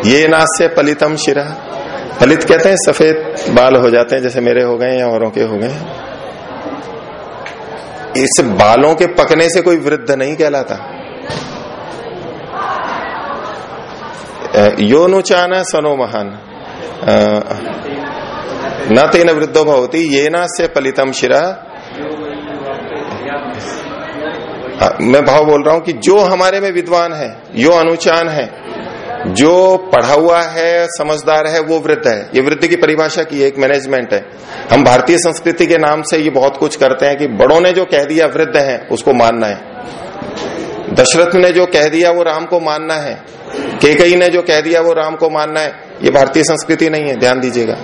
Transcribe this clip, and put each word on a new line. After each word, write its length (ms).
ये 220
नास्य 400
पलितम 480
शिरा।" 500
पलित 220
कहते 260
हैं 80
सफेद 580
बाल 260
हो 140
जाते 260
हैं, 80
जैसे 180
मेरे 220
हो 140
गए 220
या 80
औरों 220
के 120
हो 160
गए। 180
इस 240
बालों 540
के 100
पकने 440
से 120
कोई 160
वृद्ध 340
नहीं 240
कहलाता। 400
अ, 240
योनुचान 760
सनो 420
महान, 320
अ, 1120
न 220
तेन 160
वृद्धो 360
भवति, 520
येनास्य 500
पलितम 440
शिरा। 280
हाँ, 200
मैं 240
भाव 200
बोल 180
रहा 100
हूं 80
कि 120
जो 260
हमारे 400
में 120
विद्वान 420
है, 240
यो 160
अनुचान 580
है, 400
जो 580
पढ़ा 360
हुआ 280
है, 460
समझदार 600
है, 120
वो 200
वृद्ध 280
है। 280
ये 60
वृद्ध 260
की 80
परिभाषा 480
की 200
एक 140
मैनेजमेंट 560
है। 120
हम 100
भारतीय 340
संस्कृति 480
के 120
नाम 240
से 160
ये 120
बहुत 280
कुछ 180
करते 300
हैं 120
कि 100
बड़ों 340
ने 100
जो 140
कह 180
दिया 220
वृद्ध 320
हैं, 300
उसको 260
मानना 340
है। 140
दशरथ 420
ने 160
जो 140
कह 220
दिया, 240
वो 120
राम 220
को 140
मानना 340
है। 320
कैकेयी 340
ने 140
जो 120
कह 200
दिया, 200
वो 120
राम 220
को 140
मानना 300
है। 140
ये 60
भारतीय 340
संस्कृति 460
नहीं 140
है, 160
ध्यान 200
दीजिएगा। 440